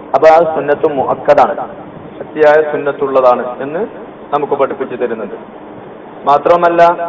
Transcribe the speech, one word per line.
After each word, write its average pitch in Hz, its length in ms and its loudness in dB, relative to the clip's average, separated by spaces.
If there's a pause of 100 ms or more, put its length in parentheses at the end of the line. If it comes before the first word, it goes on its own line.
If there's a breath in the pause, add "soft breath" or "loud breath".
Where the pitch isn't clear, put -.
(140)
അപ്പൊ 156 140 4
ആ 160 260 4
സുന്നത്ത് 147 380 0
മുഅക്കദാണ്, - 760 0 (500)
ശക്തിയായ 151 540 2
സുന്നത്തുള്ളതാണ് 131 880 0
എന്ന് 160 240 -4 (480)
നമുക്ക് 147 180 -2
പഠിപ്പിച്ചു 127 440 -2
തരുന്നുണ്ട്. 113 720 -8 (580)
മാത്രമല്ല, 170 560 4 (260)